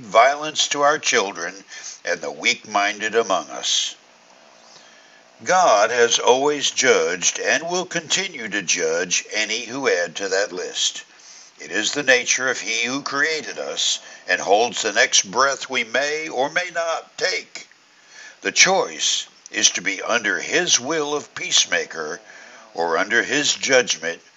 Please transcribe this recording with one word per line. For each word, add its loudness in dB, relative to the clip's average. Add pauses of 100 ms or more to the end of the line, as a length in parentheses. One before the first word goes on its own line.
violence 4
to -2
our 4
children 0 (520)
and -2
the -6
weak-minded -2
among 0
us. -4 (1500)
God 6
has 4
always 4
judged 2
and 0
will -2
continue -4
to -4
judge 0
any -2
who -2
add 0
to -4
that 0
list. -4 (560)
It -14
is -2
the -2
nature 2
of -2
He -4
who -4
created -4
us -2 (300)
and 2
holds 2
the -2
next 4
breath 0
we -2
may -2
or 0
may -4
not -4
take. -4 (720)
The -4
choice 0 (240)
is 2
to -6
be -6
under -2
His 0
will -4
of -6
peacemaker -2 (520)
or 0
under 2
His 0
judgment 0 (160)